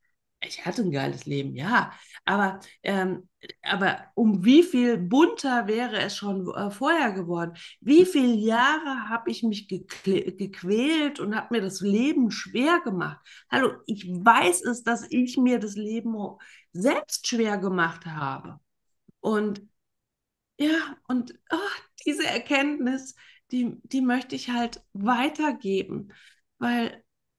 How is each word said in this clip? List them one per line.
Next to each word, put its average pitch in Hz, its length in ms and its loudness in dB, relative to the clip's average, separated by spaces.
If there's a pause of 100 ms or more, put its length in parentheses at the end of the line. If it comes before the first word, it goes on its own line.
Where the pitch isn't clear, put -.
(420)
Ich - 220 -14
hatte 180 160 -4
ein 185 100 0
geiles 139 360 -4
Leben, 139 280 -4
ja. 185 380 0 (320)
Aber, 190 360 0 (220)
ähm, 190 460 -2 (340)
aber 185 520 -2
um 202 280 2
wie 269 200 10
viel 247 340 2
bunter 247 720 2
wäre 226 320 -2
es - 180 -4
schon, 190 380 -6
äh, 202 160 -4
vorher 277 420 0
geworden? 170 400 -4 (300)
Wie 330 240 8
viele 254 280 4
Jahre 240 760 0
hab 233 180 -4
ich - 140 -4
mich 214 260 -2
gekle-, - 680 -4
gequält 247 840 -2
und 208 160 -4
hab - 140 -6
mir 233 100 0
das 190 220 -6
Leben 233 480 2
schwer 277 500 0
gemacht? 170 380 -4 (320)
Hallo, 254 220 2 (120)
ich 202 240 -8
weiß 233 540 4
es, 240 200 -4
dass 233 280 -2
ich 247 260 0
mir 247 220 4
das 202 180 -6
Leben 220 380 -4
ho-, 202 240 -8 (340)
selbst 294 540 -2
schwer 214 320 0
gemacht 180 480 -2
habe. 151 540 -8 (600)
Und 208 400 -2 (960)
ja, 311 380 0 (100)
und, 247 280 -4 (180)
oh, 320 40 0 (500)
diese 302 200 0
Erkenntnis, 262 880 -2 (360)
die, 247 320 -2
die - 180 -2
möchte 254 360 0
ich 254 140 -8
halt 240 320 -4 (120)
weitergeben, 226 1200 -2 (460)
weil 240 460 -4 (340)